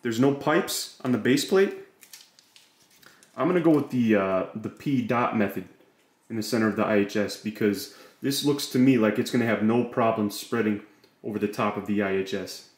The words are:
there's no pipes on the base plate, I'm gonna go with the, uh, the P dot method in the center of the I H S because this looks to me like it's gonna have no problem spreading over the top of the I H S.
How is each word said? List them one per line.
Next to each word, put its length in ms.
there's 180
no 140
pipes 720
on 80
the 40
base 280
plate, 300
I'm 100
gonna 140
go 80
with 220
the, 240
uh, 380
the 160
P 320
dot 360
method 320
in 60
the 80
center 240
of 80
the 80
I 140
H 180
S 220
because 580
this 220
looks 240
to 100
me 200
like 200
it's 140
gonna 140
have 180
no 220
problem 440
spreading 520
over 160
the 80
top 300
of 100
the 140
I 100
H 220
S. 440